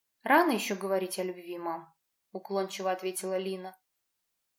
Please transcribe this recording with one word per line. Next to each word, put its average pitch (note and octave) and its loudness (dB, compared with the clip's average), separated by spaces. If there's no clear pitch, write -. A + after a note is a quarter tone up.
«Рано D4+ 8
еще G#3 0
говорить F#3+ -2
о F#3 0
любви, F3 -8
мам», E3 -6
уклончиво F#3+ -2
ответила F#3 -2
Лина. F#3+ -6